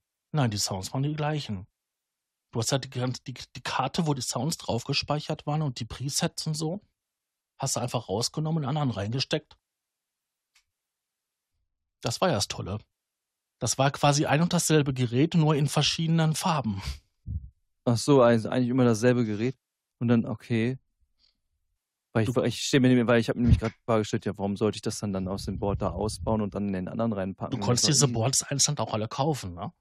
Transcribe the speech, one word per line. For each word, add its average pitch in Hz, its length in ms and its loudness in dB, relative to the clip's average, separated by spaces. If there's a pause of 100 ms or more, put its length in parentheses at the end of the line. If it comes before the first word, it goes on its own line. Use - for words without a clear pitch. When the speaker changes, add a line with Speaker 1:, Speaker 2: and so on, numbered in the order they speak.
(320)
Speaker 1:
Nein, 135 180 2
die 104 80 -4
Sounds 95 360 -4
waren 135 100 -2
die 151 100 -2
gleichen. 147 540 -4 (840)
Du 120 100 -4
hast 110 120 0
halt 131 140 0
die 131 40 -16
ganze, 127 320 -4
die, 131 120 -12
die - 280 -16
Karte, - 460 -2
wo 147 80 2
die 131 80 -6
Sounds 135 340 -2
drauf - 280 -4
gespeichert - 600 -4
waren 151 160 -2
und 143 180 -4
die 117 60 -6
Presets - 640 -4
und 156 80 -4
so, 160 260 -6 (800)
hast - 160 -2
du 107 60 -4
einfach 120 280 -4
rausgenommen 156 480 -2
und 151 60 -2
in 147 60 -4
den 156 80 0
anderen 147 120 2
reingesteckt. 117 680 -4 (2500)
Das - 180 -4
war 190 100 2
ja 151 60 2
das - 120 -2
Tolle. 104 320 -8 (800)
Das - 180 -2
war 135 140 4
quasi 143 340 2
ein 147 160 2
und 175 120 2
dasselbe 151 400 4
Gerät, 127 420 2
nur 156 180 6
in 143 140 2
verschiedenen 160 680 2
Farben. 131 480 -2 (1040)
Speaker 2:
Ach 117 120 4
so, 139 240 6
also 117 280 6
eigentlich 123 200 0
immer 127 160 4
dasselbe 120 400 4
Gerät. 107 320 -2 (400)
Und 117 120 0
dann, 117 160 4
okay. 117 520 -2 (1400)
Weil 113 140 2
ich, 123 60 -2
Speaker 1:
Du - 100 2
Speaker 2:
ich - 180 -2
stell 143 200 2
mir 127 80 4
nämlich, 123 180 4
weil 120 120 4
ich 113 100 -2
hab - 60 0
nämlich 120 220 4
grad 113 160 -2
die - 100 -20
Frage 110 180 2
gestellt, 104 240 -4
ja, 98 120 -4
warum 101 200 -4
sollte 104 180 0
ich 107 60 -12
das - 180 -6
dann, 104 120 -6
dann 95 160 -4
aus 98 180 -6
dem 95 140 -6
Board 101 220 -2
da 98 80 -2
ausbauen 107 520 -2
und 101 120 -4
dann 101 140 -4
in 98 60 -2
den 92 140 -4
anderen 113 260 -2
reinpacken? 95 380 -6
Speaker 1:
Du - 60 -6
Speaker 2:
Wenn 101 80 -6
Speaker 1:
konntest 120 220 2
Speaker 2:
das 151 80 4
Speaker 1:
diese 143 100 4
Speaker 2:
eh 120 60 0
Speaker 1:
Boards 117 320 0
einzeln 139 340 0
auch 110 160 -4
alle 107 140 -2
kaufen, 135 480 -2
ne? 95 260 -10